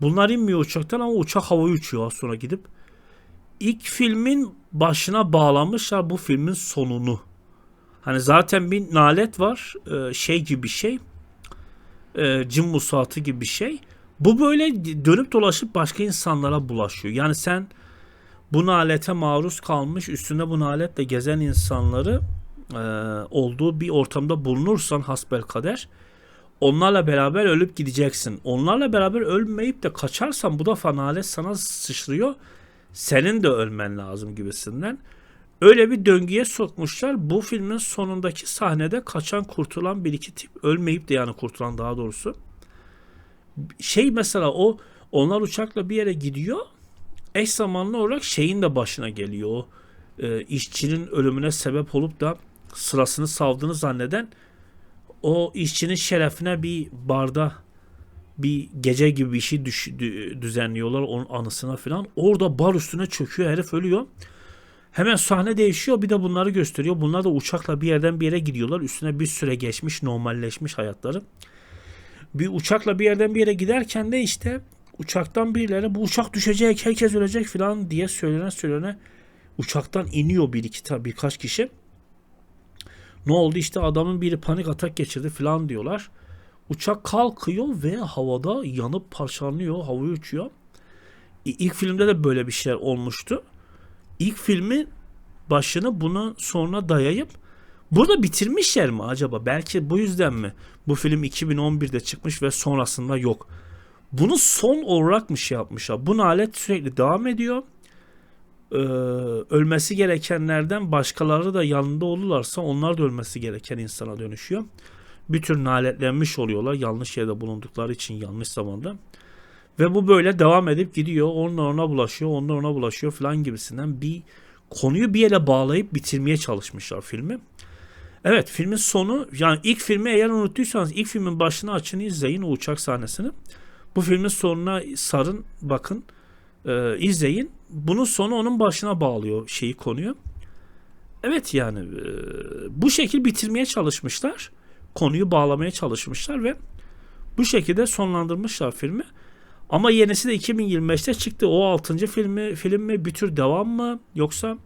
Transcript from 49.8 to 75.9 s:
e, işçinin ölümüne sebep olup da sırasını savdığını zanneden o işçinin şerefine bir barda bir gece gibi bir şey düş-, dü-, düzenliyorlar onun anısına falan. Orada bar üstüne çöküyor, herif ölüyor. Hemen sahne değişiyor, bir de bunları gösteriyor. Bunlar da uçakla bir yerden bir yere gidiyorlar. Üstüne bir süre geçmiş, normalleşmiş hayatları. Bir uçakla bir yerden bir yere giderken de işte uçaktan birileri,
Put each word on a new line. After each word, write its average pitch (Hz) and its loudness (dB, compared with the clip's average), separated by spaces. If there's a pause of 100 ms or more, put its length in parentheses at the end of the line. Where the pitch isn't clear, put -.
e, 113 -4
işçinin 151 -4
ölümüne 135 0
sebep 151 -2
olup 156 -2
da 160 -2 (380)
sırasını 135 0
savdığını 147 0
zanneden 147 -4 (920)
o 165 2
işçinin 170 -2
şerefine 170 0
bir 165 -4
barda 135 0 (840)
bir 143 -2 (120)
gece 131 4
gibi 135 0
bir 120 0
şey 143 -2
düş-, 127 -6
dü-, 120 -6
düzenliyorlar 117 -2
onun 123 -4
anısına 123 -6
falan. 180 -6 (100)
Orada 180 4
bar 180 6
üstüne 170 -2
çöküyor, 170 -2
herif 170 -2
ölüyor. 185 0 (840)
Hemen 190 2
sahne 196 2
değişiyor, 208 4
bir 208 0
de 202 4
bunları 185 2
gösteriyor. 165 0
Bunlar 165 2
da 190 4
uçakla 151 -2
bir 160 0
yerden 160 2
bir 160 2
yere 170 2
gidiyorlar. 143 -2
Üstüne 147 -4
bir 156 0
süre 139 -2
geçmiş, 123 -4
normalleşmiş 120 -4
hayatları. 117 -6 (1120)
Bir 160 0
uçakla 196 0
bir 208 2
yerden 208 4
bir 226 2
yere 214 4
giderken 220 0
de 254 2
işte 247 -4 (380)
uçaktan 214 -2
birileri, 208 0